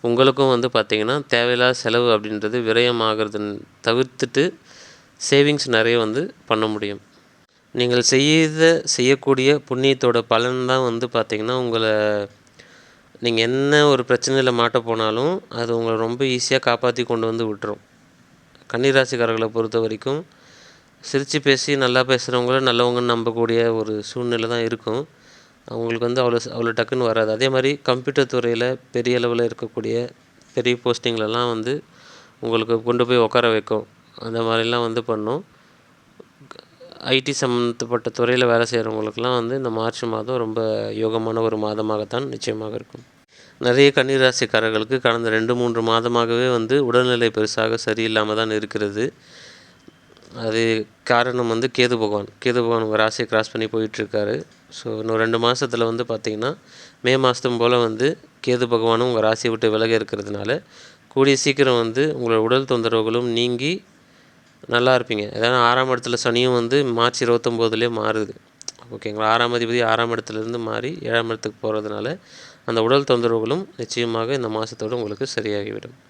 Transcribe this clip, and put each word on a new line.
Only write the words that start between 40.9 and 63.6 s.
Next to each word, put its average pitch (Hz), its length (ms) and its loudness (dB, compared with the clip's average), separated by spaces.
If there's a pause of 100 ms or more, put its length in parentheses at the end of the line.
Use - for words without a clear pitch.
யோகமான 110 480 -2
ஒரு 110 160 0
மாதமாகத்தான் 107 680 -4
நிச்சயமாக 113 500 -8
இருக்கும். 120 300 -14 (560)
நிறைய 135 300 6
கன்னிராசிக்காரர்களுக்கு 127 1080 2
கடந்த 117 300 0
ரெண்டு, 113 260 2
மூன்று 120 260 0
மாதமாகவே 117 680 2
வந்து 123 340 0
உடல்நிலை 120 440 2
பெருசாக 110 480 -2
சரியில்லாம 110 580 -2
தான் 110 160 -2
இருக்கிறது. 104 540 -4 (1300)
அது 113 260 -2 (420)
காரணம் 123 440 0
வந்து 113 200 0
கேது 123 240 2
பகவான். 104 360 -2 (120)
கேது 123 160 0
பகவான் 117 260 0
உங்க 107 160 0
ராசியை 110 280 0
கிராஸ் 110 260 -2
பண்ணி 113 160 -4
போயிட்டுருக்காரு. 110 680 -4 (340)
So, 110 280 -10
இன்னும் 113 180 -4
ரெண்டு 113 240 0
மாசத்துல 120 460 0
வந்து 117 180 -4
பார்த்தீங்கன்னா, 113 480 -4 (500)
மே 123 140 4
மாசத்தும் 127 420 0
போல 120 200 2
வந்து 117 300 0 (340)
கேது 123 260 0
பகவானும் 117 400 2
உங்க 117 140 0
ராசியை 110 280 0
விட்டு 113 220 0
விலக 113 260 0
இருக்கிறதுனால, 104 540 -6 (560)
கூடிய 135 280 2
சீக்கிரம் 135 420 2
வந்து 117 260 0 (100)
உங்களோட 117 220 0
உடல் 120 300 2
தொந்தரவுகளும் 117 680 0
நீங்கி 120 400 -2 (960)